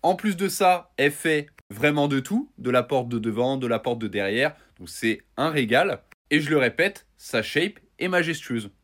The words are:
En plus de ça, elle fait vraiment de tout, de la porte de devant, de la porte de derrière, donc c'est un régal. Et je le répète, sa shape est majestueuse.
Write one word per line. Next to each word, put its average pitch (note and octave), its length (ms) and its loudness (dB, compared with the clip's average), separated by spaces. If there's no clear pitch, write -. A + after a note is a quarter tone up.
En F3+ 120 4
plus G3+ 200 -2
de F#3+ 140 -2
ça, F3+ 480 2
elle C#3+ 140 4
fait D3+ 360 -2
vraiment D3 380 2
de C#3 120 2
tout, G#3+ 380 -4
de B2 120 -4
la B2 140 4
porte B2+ 240 -2
de A#2+ 120 -2
devant, A#2 380 0
de B2+ 100 -4
la A2+ 120 0
porte A#2 200 -4
de A2 80 -6
derrière, G#2 480 -2
donc F2 120 -18
c'est A2+ 320 -4
un C#3+ 120 0
régal. C#3+ 520 2
Et D3+ 120 2
je D3+ 80 -4
le D#3 80 4
répète, D#3+ 500 0
sa - 240 -4
shape D3 380 -2
est F3+ 100 -2
majestueuse. D3+ 640 -2